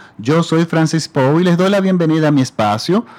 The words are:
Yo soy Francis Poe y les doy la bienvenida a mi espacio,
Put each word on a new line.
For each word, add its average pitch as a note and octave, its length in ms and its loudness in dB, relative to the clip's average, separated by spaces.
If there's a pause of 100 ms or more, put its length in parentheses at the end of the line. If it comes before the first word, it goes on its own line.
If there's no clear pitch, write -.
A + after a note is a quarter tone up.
(180)
Yo D3+ 240 0
soy E3 220 0
Francis D#3+ 420 -2
Poe C#3+ 340 0
y F3+ 40 2
les F3 120 2
doy F#3 140 0
la G3+ 80 0
bienvenida E3+ 500 0
a D3 40 2
mi C#3+ 80 2
espacio, B2+ 680 -2 (120)